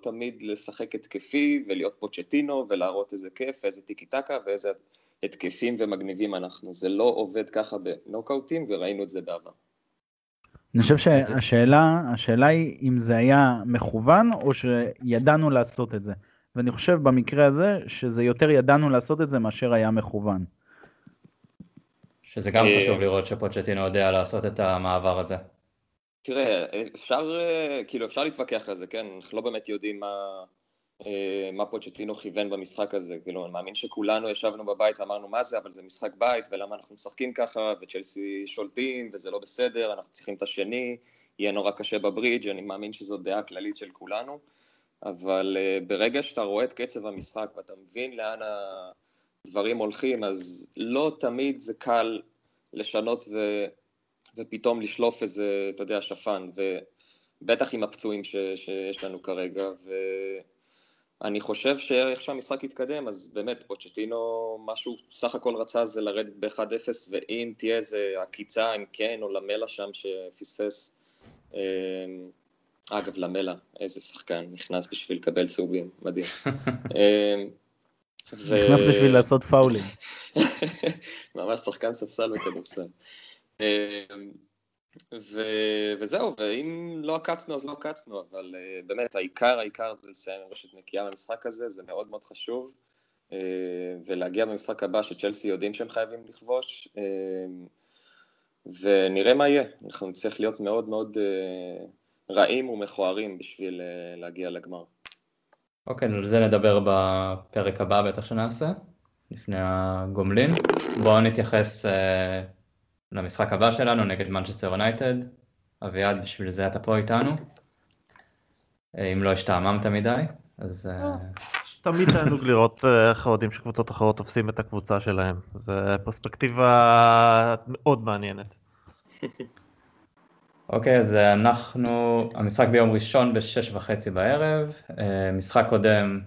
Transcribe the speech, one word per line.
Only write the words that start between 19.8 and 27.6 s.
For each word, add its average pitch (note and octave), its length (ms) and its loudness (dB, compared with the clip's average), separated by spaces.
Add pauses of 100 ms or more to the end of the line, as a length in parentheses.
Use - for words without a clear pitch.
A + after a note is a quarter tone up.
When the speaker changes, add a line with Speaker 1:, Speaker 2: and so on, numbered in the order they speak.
Speaker 2:
מכוון. G#2 540 0 (1800)
Speaker 3:
שזה G2+ 280 -6
גם A2 160 6
Speaker 1:
אה, G#2 160 8
Speaker 3:
חשוב G2 180 4
לראות G2 260 2
שפוצ'טינו G2+ 540 -2
יודע F#2+ 300 4
לעשות F#2+ 360 0
את G2+ 140 -2
המעבר F#2 580 2
הזה. F#2 180 -4 (840)
Speaker 1:
תראה, B2 420 0 (300)
אפשר, D#3 460 -4
אה, D#3+ 480 -2